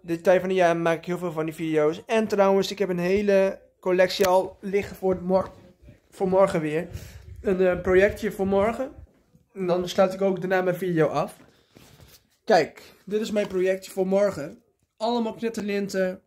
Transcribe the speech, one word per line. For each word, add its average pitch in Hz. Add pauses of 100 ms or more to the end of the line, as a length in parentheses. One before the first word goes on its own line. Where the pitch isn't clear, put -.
Dit 170
tijd 185
van 185
het 190
jaar 170
maak 165
ik 160
heel 175
veel 175
van 156
die 160
video's. 156
En 220
trouwens, 196
ik 202
heb 190
een 180
hele 190 (200)
collectie 185
al 190
liggen 196
voor, 180
mor-, 185 (600)
voor 196
morgen 190
weer. 156 (520)
Een, 185
eh, 180
projectje 196
voor 196
morgen. 226 (640)
En 190
dan 180
sluit 185
ik -
ook 190
daarna 185
mijn 180
video 170
af. 147 (1080)
Kijk, 165 (220)
dit 208
is 202
mijn 208
projectje 185
voor 190
morgen. 190 (340)
Allemaal 226
knetterlinten. 202